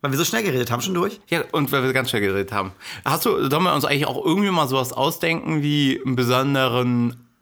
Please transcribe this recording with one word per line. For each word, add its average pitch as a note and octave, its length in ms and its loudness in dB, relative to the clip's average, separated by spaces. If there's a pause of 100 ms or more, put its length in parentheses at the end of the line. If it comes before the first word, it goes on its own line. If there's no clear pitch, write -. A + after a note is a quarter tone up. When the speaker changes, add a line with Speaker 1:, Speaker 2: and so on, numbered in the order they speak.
Speaker 1:
Weil C3+ 60 0
wir C#3 60 0
so E3 60 2
schnell A3 200 -2
geredet B2+ 260 0
haben, A#2+ 120 0
schon F#3 120 -4
durch? G3 320 -2
Speaker 2:
Ja, E3+ 240 -2
und C#3+ 220 0
weil C3+ 100 2
wir C3 100 0
ganz B2+ 180 0
schnell G#2 120 0
geredet G2 300 0
haben. G2 180 -2 (340)
Hast E3+ 220 0
du, D3+ 240 2
sollen D#3+ 140 2
wir E3+ 100 2
uns D3 100 0
eigentlich C#3+ 220 0
auch - 180 -4
irgendwie F#3+ 280 2
mal D#3 160 2
sowas B2+ 240 0
ausdenken D#3+ 720 -2
wie D3 420 2
einen C3 80 0
besonderen B2 1120 2 (160)